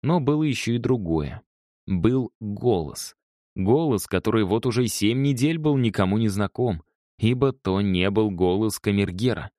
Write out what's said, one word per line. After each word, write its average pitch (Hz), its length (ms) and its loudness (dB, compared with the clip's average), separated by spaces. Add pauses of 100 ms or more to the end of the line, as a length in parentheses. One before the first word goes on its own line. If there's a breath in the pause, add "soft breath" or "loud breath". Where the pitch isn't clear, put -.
Но 165 160 2
было 147 240 0
еще 120 300 -2
и 120 40 0
другое. 87 640 -2 (460)
Был 110 520 0
голос. 104 760 -4 (400)
Голос, 117 520 2
который 107 360 0
вот 104 220 0
уже 120 220 0
семь 113 340 0
недель 143 360 2
был 151 200 0
никому 104 400 2
не 113 120 2
знаком, 101 540 -2 (360)
ибо 127 320 2
то 95 300 -2
не 95 280 2
был 107 220 2
голос 92 480 0
камергера. 101 800 -2